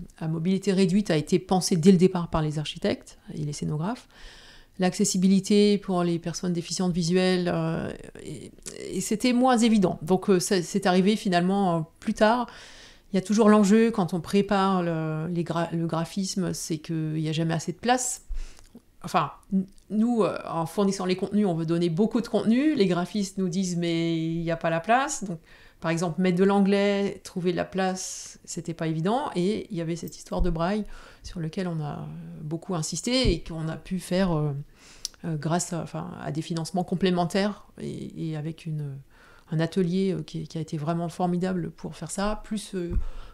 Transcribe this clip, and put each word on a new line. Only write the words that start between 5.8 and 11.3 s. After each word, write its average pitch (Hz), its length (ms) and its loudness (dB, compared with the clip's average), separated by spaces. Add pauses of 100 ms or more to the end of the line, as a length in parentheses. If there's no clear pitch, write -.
les 170 160 0
personnes 175 340 -4
déficientes 175 400 -2
visuelles, 180 600 2
euh, 165 340 -2 (360)
et, - 260 -12 (400)
et 185 100 -4
c'était 220 320 2
moins 247 260 6
évident. 214 440 4
Donc, 185 260 2
euh, 185 120 6
c'est, 185 220 0
c'est 190 240 -2
arrivé 185 280 6
finalement, 185 600 2